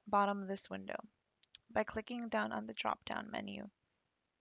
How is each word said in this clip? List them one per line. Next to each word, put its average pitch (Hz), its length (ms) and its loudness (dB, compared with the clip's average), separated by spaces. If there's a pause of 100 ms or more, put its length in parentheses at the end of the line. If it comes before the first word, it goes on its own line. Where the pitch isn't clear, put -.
bottom 202 340 6
of 190 80 -4
this 196 220 -4
window 190 260 -4 (720)
by 220 140 4
clicking 233 460 -4
down 220 220 2
on 220 140 -2
the 220 80 -8
drop-down - 560 -2
menu. - 380 -4 (720)